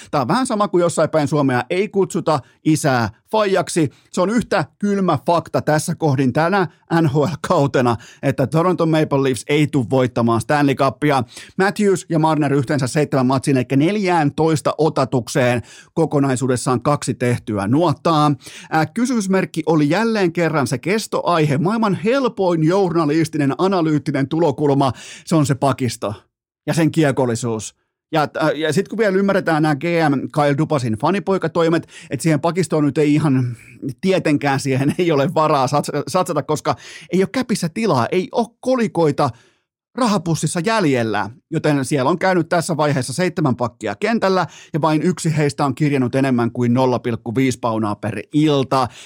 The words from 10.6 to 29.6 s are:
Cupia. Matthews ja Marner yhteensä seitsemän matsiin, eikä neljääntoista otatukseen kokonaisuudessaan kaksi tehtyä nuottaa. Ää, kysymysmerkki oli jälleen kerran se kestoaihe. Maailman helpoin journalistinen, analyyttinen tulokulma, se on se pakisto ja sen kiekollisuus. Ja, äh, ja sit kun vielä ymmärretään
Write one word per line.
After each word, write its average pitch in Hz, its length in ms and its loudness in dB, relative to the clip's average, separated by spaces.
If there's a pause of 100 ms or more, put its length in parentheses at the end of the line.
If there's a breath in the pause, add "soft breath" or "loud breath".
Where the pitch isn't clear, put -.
Cupia. 139 480 0 (340 loud breath)
Matthews 196 520 0
ja 165 100 0
Marner 151 340 2
yhteensä 139 340 0
seitsemän 143 380 0
matsiin, 131 320 2
eikä - 180 0
neljääntoista 160 1040 0
otatukseen 131 840 0 (320 loud breath)
kokonaisuudessaan 131 880 0
kaksi 143 320 0
tehtyä 107 540 -2
nuottaa. 151 640 2 (380 loud breath)
Ää, 160 160 0
kysymysmerkki 190 800 -2
oli 151 240 2
jälleen 202 440 0
kerran 160 340 0
se 135 100 -4
kestoaihe. 165 800 0
Maailman 208 460 0
helpoin 196 600 0
journalistinen, 160 920 0
analyyttinen 156 720 0
tulokulma, 143 640 2 (340 loud breath)
se 190 100 0
on 151 100 4
se 143 100 0
pakisto 120 580 -2 (540)
ja 147 60 -2
sen 151 180 2
kiekollisuus. 123 840 0 (360)
Ja, 151 160 2 (160)
äh, 151 120 2
ja 156 180 -2
sit 190 140 0
kun 214 100 -8
vielä 196 200 2
ymmärretään 180 460 0